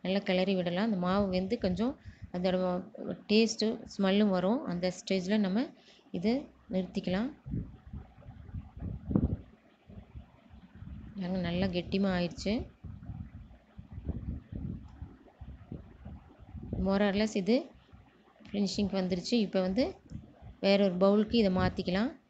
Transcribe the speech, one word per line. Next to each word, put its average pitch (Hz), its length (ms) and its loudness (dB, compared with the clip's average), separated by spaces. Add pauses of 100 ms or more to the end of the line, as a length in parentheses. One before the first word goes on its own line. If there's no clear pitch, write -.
நல்லா 190 160 2 (100)
கிளறி 185 300 4
விடலாம். 175 300 0
அந்த 190 160 0
மாவு 196 200 4 (100)
வெந்து 190 300 0
கொஞ்சம் 202 280 0 (420)
அதோட 185 220 2 (720)
taste, 220 360 4 (260)
ஸ்மெல்லும் 196 440 4
வரும். 202 220 2 (120)
அந்த 175 280 -2
ஸ்டேஜில் 196 460 0
நம்ம 214 200 0 (540)
இதை 214 140 2 (400)
நிறுத்திக்கலாம். 185 560 -2 (4000)
பாருங்க, 185 320 -2
நல்லா 180 180 0 (100)
கெட்டிமா 196 400 0
ஆயிடுச்சு. 175 360 -2 (4000)
More 196 220 4
or 190 120 2
less 214 220 2
இது 208 140 4 (960)
ஃபினிஷிங்க்கு 196 500 0
வந்துருச்சு. 185 360 0 (100)
இப்போ 190 200 0
வந்து 190 180 2 (800)
வேற 196 240 6
ஒரு 180 160 2
பவுலுக்கு 208 380 6
இதை 190 180 6
மாத்திக்கலாம். 185 500 2 (200)